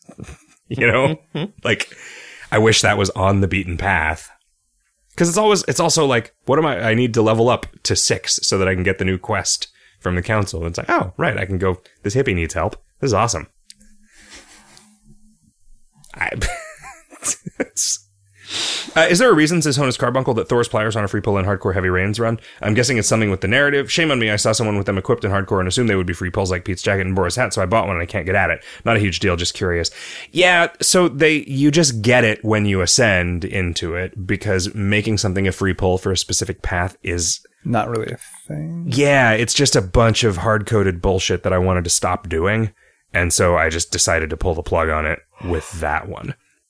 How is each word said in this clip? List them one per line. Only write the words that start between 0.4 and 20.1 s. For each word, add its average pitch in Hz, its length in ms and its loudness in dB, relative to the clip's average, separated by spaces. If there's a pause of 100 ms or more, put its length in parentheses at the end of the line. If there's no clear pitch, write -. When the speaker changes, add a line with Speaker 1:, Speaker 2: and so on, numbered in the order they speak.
Speaker 1:
you 113 200 0
know, 139 320 2 (140)
Speaker 2:
<laughs> 165 180 -6 (120)
Speaker 1:
like, - 280 -2 (600)
I 107 60 2
wish 110 240 4
that 104 160 4
was 98 120 0
on 98 300 2
the 98 80 2
beaten 90 280 -2
path. 80 520 -2 (880)
'Cause 170 120 2
it's 175 100 0
always, 214 300 4
it's 135 120 0
also 165 260 2
like, 120 280 0 (120)
what 131 140 2
am 165 60 2
I, 113 240 0
I 110 40 4
need 117 200 2
to 117 80 4
level 113 260 4
up 117 180 2 (180)
to 101 120 -2
six - 460 0
so - 160 0
that 95 100 2
I 95 60 2
can 92 100 -2
get 95 140 0
the 101 60 -2
new 92 140 0
quest - 500 -4 (320)
from 90 160 -2
the 90 60 0
council. 104 420 -2
And 85 60 -4
it's 87 80 -8
like, - 120 -4
"Oh, 285 260 -2
right, 104 220 -2
I 98 80 -6
can 95 120 -4
go, 92 220 0 (220)
this 104 140 -4
hippie 110 180 2
needs 82 200 -2
help. 85 200 -2 (260)
This 139 100 -2
is 104 40 2
awesome." 98 320 0 (2750)
I, - 160 -6 (920)
<laughs> - 400 -6
it's, - 480 -4 (880)
uh, 165 140 6
"Is 175 80 4
there 247 120 6
a 196 40 6
reason," 156 280 2
says 143 160 0
Honus 131 200 0
Carbuncle, 127 360 0